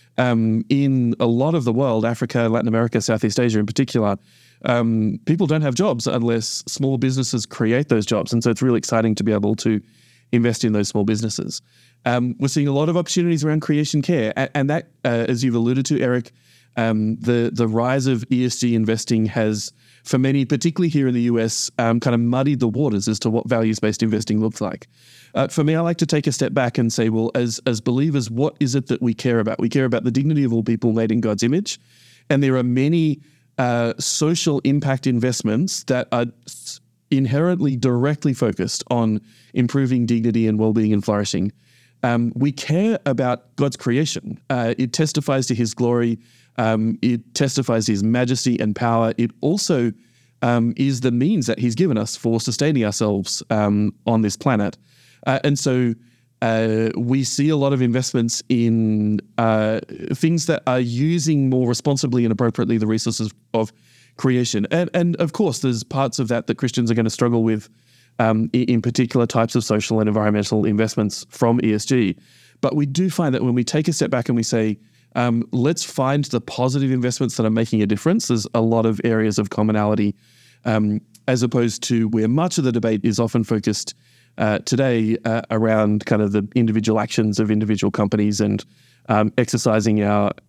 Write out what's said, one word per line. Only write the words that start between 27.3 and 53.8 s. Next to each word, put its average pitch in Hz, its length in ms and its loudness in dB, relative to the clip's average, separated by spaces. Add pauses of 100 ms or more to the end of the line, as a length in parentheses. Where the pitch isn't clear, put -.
as, 117 320 -2
as 117 140 -2
believers, 135 480 0
what 120 300 -2
is 131 160 0
it 135 140 -2
that 120 120 -2
we 117 140 0
care 117 240 0
about? 107 220 -2
We 113 80 0
care 131 160 0
about 117 200 -2
the 123 60 0
dignity 143 320 0
of 123 100 0
all 113 120 0
people 113 280 0
made 113 200 0
in 113 80 2
God's 107 220 0
image. 151 360 -2 (500)
And 139 140 2
there 131 140 2
are 123 80 0
many, 143 560 0 (360)
uh, 120 440 0
social 156 640 0
impact 139 420 0
investments 123 800 0
that 123 260 -2
are 120 160 0 (200)
s-, - 340 -18 (320)
inherently 139 640 0
directly 131 580 0
focused - 560 -2
on 113 300 0 (340)
improving 127 520 0
dignity 113 420 0
and 107 100 0
well-being 110 340 2
and 101 120 0
flourishing. 101 480 -2 (500)
Um, 120 320 0
we 139 160 0
care 185 560 -2
about 123 480 -2
God's 139 220 -2
creation. 127 640 -4 (100)
Uh, 120 260 0
it 127 160 -2
testifies 147 540 -2
to 127 80 0
his 113 180 -2
glory. 120 460 0 (380)
Um, 113 460 0
it 120 320 -2
testifies 123 520 0
to 113 60 0
his 101 120 0
majesty 123 560 0
and 107 160 -2
power. 117 420 0
It 117 220 0
also, 147 500 0 (520)
um, 120 340 2
is 135 240 0
the 127 100 2
means 131 380 0
that 113 100 -2
he's 117 160 0
given 139 240 0
us 104 160 -4
for 113 260 0
sustaining 135 440 0
ourselves, 104 640 -2
um, 104 440 2 (120)